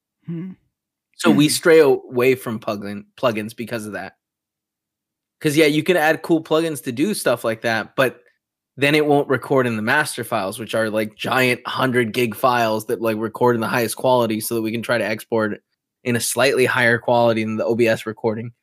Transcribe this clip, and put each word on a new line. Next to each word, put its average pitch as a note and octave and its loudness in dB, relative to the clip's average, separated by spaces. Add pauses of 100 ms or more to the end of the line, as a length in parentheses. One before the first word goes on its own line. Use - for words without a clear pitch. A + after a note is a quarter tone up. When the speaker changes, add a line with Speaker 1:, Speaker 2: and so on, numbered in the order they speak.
(260)
Speaker 1:
Hmm. E3+ -10 (680)
Speaker 2:
So - 2
we D3 4
Speaker 1:
Hmm. C#3+ 0
Speaker 2:
stray D#3+ 6
away C3 2
from A#2 -8
plugin, G2+ -8 (100)
plugins A2 -4
because A2+ -10
of G#2 -10
that. F#2 -12 (1300)
'Cause, D3 -2
yeah, D#3 6
you D3+ 2
can F3 2
add D#3 2
cool D#3+ 0
plugins D#3+ -2
to C3+ -8
do D3+ -2
stuff B2 -2
like A2 -4
that, A2 -4
but B2+ -2 (560)
then C#3+ 2
it D3+ 2
won't C#3+ 2
record B2+ 0
in A#2 -2
the G#2+ -6
master C3+ -2
files, G#2 -4
which A2 -10
are, A2 0
like, G#2+ -4
giant B2 0
hundred B2 0
gig A#2+ -2
files A#2 0
that, G#2+ -6
like, A2 -2
record A#2 0
in A2+ -2
the G#2+ -4
highest A#2 -2
quality A2+ 0
so - -6
that A2+ -2
we A2 -4
can A2+ -6
try A#2+ -2
to G#2+ -2
export G#2+ -4 (420)
in A#2+ -2
a A2+ -2
slightly B2 2
higher A#2 2
quality A#2 2
than A2 -4
the A2 -2
O A2+ 0
B A2+ 4
S A2 0
recording. A#2 -6 (120)